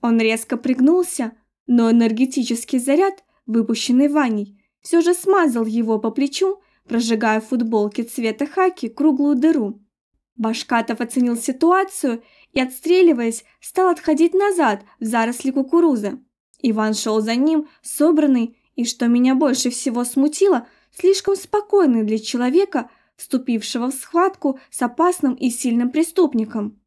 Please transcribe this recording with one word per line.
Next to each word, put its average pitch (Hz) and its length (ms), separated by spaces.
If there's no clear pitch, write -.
Он 233 200
резко 220 360
пригнулся, 262 760
но 240 240
энергетический 233 880
заряд, 311 460
выпущенный 233 640
Ваней, 233 540
всё 339 200
же 339 140
смазал 339 500
его 220 340
по 220 120
плечу, 330 500
прожигая 226 540
в 220 60
футболке 226 580
цвета 226 420
хаки 370 420
круглую 285 480
дыру. 247 440
Башкатов 226 640
оценил 240 360
ситуацию 294 840
и, 269 80
отстреливаясь, 262 840
стал - 280
отходить 330 460
назад 349 500
в - 60
заросли 233 460
кукурузы. 269 680
Иван 220 340
шёл 214 260
за 220 140
ним, 302 340
собранный, 285 720
и, 240 80
что 233 220
меня 247 280
больше 262 360
всего 240 340
смутило, 285 640
слишком 392 460
спокойный 381 680
для 214 140
человека, 254 680
вступившего 247 680
в 254 40
схватку 330 640
с - 120
опасным 277 520
и 254 160
сильным 240 400
преступником. 226 960